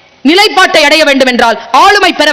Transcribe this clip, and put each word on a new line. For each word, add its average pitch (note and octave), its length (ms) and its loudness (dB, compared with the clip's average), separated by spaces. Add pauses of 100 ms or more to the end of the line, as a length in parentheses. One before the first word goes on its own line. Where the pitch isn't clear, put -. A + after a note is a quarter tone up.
(220)
நிலைப்பாட்டை F#4 600 0
அடைய D4+ 200 0
வேண்டும் C4+ 280 0
என்றால், A#3 240 -2 (160)
ஆளுமை F#4+ 400 2
பெற D4+ 200 -2